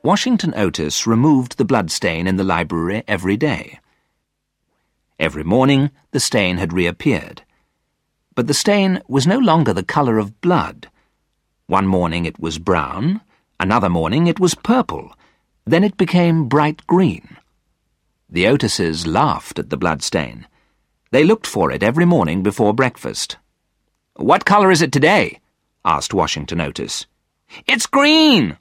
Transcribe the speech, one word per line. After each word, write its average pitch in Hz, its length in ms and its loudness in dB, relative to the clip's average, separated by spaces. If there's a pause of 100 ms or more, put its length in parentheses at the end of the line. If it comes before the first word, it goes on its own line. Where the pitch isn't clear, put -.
Washington 175 520 0
Otis 82 500 -2
removed 127 520 2
the - 60 0
bloodstain 90 640 -2
in 95 80 0
the 95 80 -2
library 87 640 -2
every 98 300 -2
day. 135 420 -4 (1400)
Every 78 280 -4
morning, 135 480 2 (180)
the 135 80 -4
stain 92 380 0
had 87 160 -4
reappeared. 87 720 -2 (920)
But 117 140 -2
the - 60 0
stain 196 520 0
was 135 220 0
no 220 100 2
longer 160 340 2
the 90 120 -4
colour 123 340 0
of 107 220 -6
blood. 170 500 -2 (760)
One 95 180 0
morning 87 380 0
it 80 160 -8
was 80 180 -6
brown, 90 640 -2 (400)
another 98 280 2
morning 87 380 0
it 170 140 0
was 180 160 2
purple, - 580 -2 (500)
then 165 200 2
it 202 120 -2
became 170 520 2
bright 151 400 0
green. 160 480 0 (920)
The 87 180 0
Otises 87 600 0
laughed 98 540 -2
at 60 100 -10
the 69 60 -4
bloodstain. 69 720 -4 (640)
They 135 100 4
looked 214 240 2
for 82 240 -2
it 78 140 -4
every 156 220 2
morning 95 360 2
before 104 320 0
breakfast. - 640 -4 (800)
"What 139 280 2
colour 196 280 4
is 165 100 2
it 147 80 0
today?" 151 480 2 (460)
asked 78 280 -2
Washington 80 480 -2
Otis. - 460 -8 (640)
"It's 240 180 -2
green!" 277 760 4